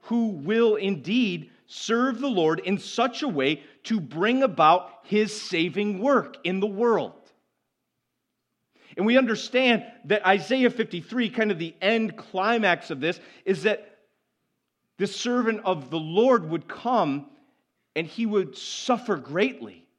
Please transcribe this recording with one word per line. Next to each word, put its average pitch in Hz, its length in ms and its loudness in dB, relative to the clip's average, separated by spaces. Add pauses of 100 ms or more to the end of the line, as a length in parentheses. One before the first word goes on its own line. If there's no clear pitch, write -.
who 226 260 0
will 208 460 2
indeed 190 760 -2 (160)
serve 240 520 -2
the 277 100 -4
Lord 165 300 2
in 185 200 -2
such 254 420 -2
a 302 60 -2
way 151 340 0 (220)
to 220 160 -2
bring 196 420 0
about 175 480 4 (140)
his 214 360 0
saving 180 600 -2
work 240 440 0
in 185 160 -2
the 208 80 0
world. 196 460 0 (1800)
And 190 80 0
we 240 120 6
understand 247 680 2 (220)
that 196 200 0
Isaiah 220 440 4
fifty-three, 226 600 -4
kind 214 220 0
of 165 80 -4
the 165 220 -8
end 220 360 0
climax 202 720 0
of 147 100 -6
this, 165 200 -4 (260)
is 180 180 0
that - 360 -2 (1000)
the 196 100 -2
servant 233 560 -2
of 156 260 -2
the 165 100 -4
Lord 180 500 2
would 160 180 -6
come 160 600 0 (680)
and 165 100 -4
he 226 200 -6
would 196 320 -2
suffer - 580 -4
greatly 139 680 -4 (120)